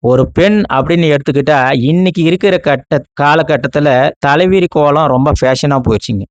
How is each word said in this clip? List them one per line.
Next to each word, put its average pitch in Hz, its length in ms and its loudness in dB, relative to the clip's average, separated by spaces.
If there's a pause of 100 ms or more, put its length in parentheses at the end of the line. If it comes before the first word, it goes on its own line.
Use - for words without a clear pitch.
ஒரு 127 200 2 (100)
பெண் 202 260 2 (100)
அப்படின்னு 160 400 0
எடுத்துக்கிட்டா 143 500 0 (240)
இன்னைக்கு 170 400 0
இருக்கிற 185 360 0
கட்ட-, 143 460 -4 (120)
காலகட்டத்துல 147 720 0 (300)
தலைவிரி 180 500 0
கோலம் 147 420 0
ரொம்ப 131 220 0
ஃபேஷனா 135 480 0
போயிடுச்சுங்க. 107 500 -4